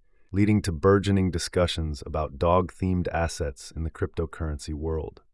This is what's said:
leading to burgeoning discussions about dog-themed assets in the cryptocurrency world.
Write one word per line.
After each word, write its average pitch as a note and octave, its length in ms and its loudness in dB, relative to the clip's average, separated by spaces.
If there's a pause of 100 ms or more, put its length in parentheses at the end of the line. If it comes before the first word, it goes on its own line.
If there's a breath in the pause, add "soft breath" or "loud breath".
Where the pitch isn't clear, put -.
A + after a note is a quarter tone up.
(320)
leading G#2 300 4
to F2+ 100 -2
burgeoning G2 580 4
discussions D#2+ 760 -2
about D2+ 320 -6
dog-themed F2+ 680 2
assets - 680 -4
in D#2+ 80 -4
the D#2+ 60 -4
cryptocurrency D#2+ 840 -6
world. D#2 480 -6 (140)